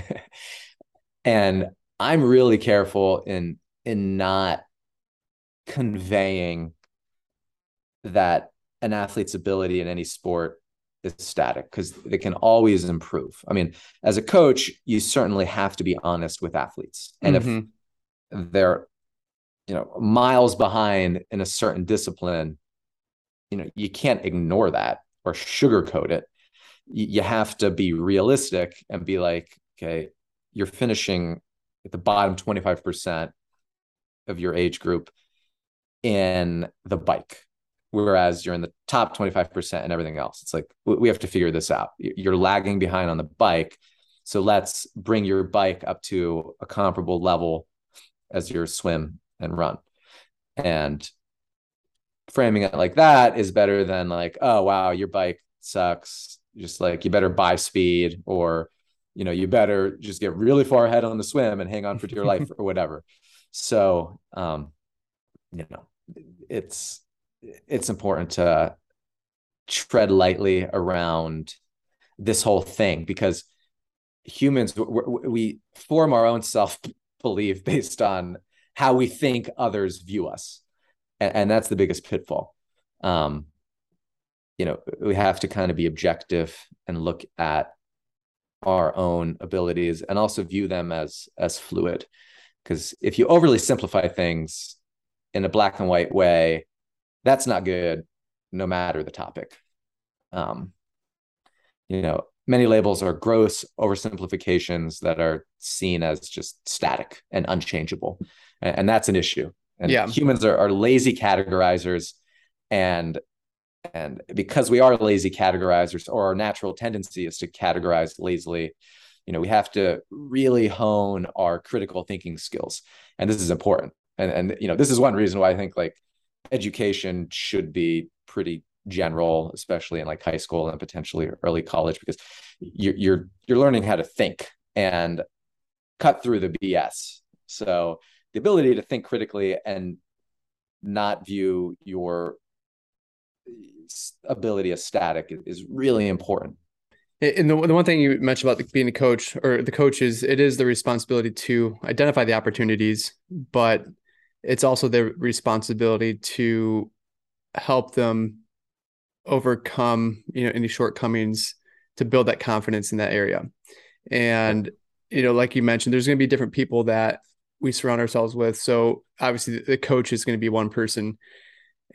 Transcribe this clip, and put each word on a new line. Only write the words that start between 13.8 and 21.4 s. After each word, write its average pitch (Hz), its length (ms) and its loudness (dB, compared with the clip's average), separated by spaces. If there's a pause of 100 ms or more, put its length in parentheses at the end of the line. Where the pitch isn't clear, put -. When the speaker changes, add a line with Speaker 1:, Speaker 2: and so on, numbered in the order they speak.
Speaker 1:
as 95 140 4
a 110 40 0
coach, 139 500 6 (140)
you 107 140 2
certainly 98 460 0
have 98 320 -2
to 92 60 -6
be 90 200 0
honest 85 400 -4
with 82 120 -6
athletes. - 580 -8 (100)
And 143 120 6
Speaker 2:
Mm-hmm. - 1040 -6
Speaker 1:
if 85 120 -8
they're, 92 360 2 (800)
you 95 60 -8
know, - 260 -6
miles 123 560 6
behind 101 760 2
in 101 100 -4